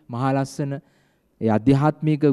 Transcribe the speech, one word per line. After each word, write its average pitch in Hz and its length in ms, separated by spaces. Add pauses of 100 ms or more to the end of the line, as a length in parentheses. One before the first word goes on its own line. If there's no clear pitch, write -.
මහා 127 280
ලස්සන 139 400 (680)
ඒ 113 80
ආධ්‍යාත්මික 143 840